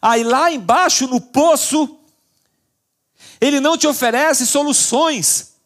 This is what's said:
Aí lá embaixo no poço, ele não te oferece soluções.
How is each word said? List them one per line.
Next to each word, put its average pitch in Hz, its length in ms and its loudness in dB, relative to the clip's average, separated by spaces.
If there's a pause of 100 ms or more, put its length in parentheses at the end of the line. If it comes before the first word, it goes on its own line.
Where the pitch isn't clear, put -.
Aí 233 220 2
lá 262 300 0
embaixo 262 540 0
no 254 140 -2
poço, 302 760 0 (1400)
ele 277 200 2
não 311 180 0
te - 80 0
oferece 262 600 0
soluções. 285 1080 -2 (120)